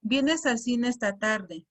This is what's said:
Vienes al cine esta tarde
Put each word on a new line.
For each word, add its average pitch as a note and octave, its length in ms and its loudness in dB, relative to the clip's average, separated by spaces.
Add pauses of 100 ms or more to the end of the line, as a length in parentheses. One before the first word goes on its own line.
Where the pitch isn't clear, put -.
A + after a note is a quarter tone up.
Vienes C#4 440 2
al A#3+ 120 2
cine A#3+ 300 0
esta G#3+ 300 -2
tarde G#3+ 520 -4